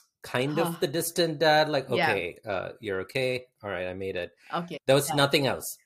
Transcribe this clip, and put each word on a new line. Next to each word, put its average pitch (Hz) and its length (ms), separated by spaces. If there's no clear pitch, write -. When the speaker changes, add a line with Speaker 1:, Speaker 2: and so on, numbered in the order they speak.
Speaker 1:
kind 143 380
of 165 80
Speaker 2:
Huh. 170 140
Speaker 1:
the 180 60
distant 160 520
dad, 151 300
like, 147 200
Speaker 2:
Yeah. 160 220
Speaker 1:
"Okay, 87 340
uh, 92 240
you're 98 200
okay, 127 440
all 104 60
right, 90 180
I 90 60
made 95 240
it." 87 140
Speaker 2:
Okay. 170 320
Speaker 1:
There 135 120
was 139 100
Speaker 2:
Yeah. 156 80
Speaker 1:
nothing 139 320
else. 90 380